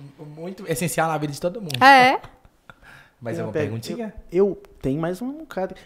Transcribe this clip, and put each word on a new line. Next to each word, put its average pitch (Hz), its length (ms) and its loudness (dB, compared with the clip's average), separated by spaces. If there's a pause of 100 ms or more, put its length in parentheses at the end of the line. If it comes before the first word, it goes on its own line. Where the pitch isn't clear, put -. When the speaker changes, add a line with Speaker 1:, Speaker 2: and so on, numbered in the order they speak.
(340)
Speaker 1:
muito 180 320 -12
essencial 165 420 0
na 156 100 -2
vida 147 140 -4
de 139 80 -12
todo 180 200 -4
mundo. 156 240 -8
Speaker 2:
É. 269 360 8 (1000)
Speaker 1:
Mais 113 160 -8
Speaker 3:
Tem - 80 -6
Speaker 1:
uma 104 40 -6
Speaker 3:
uma 107 40 -10
per-, 151 100 -2
Speaker 1:
perguntinha? 151 520 -8 (180)
Speaker 3:
eu, 190 160 4
eu - 140 -6 (200)
tenho 139 180 -2
mais 180 220 -4
um 247 80 -6
bocado. 190 560 -10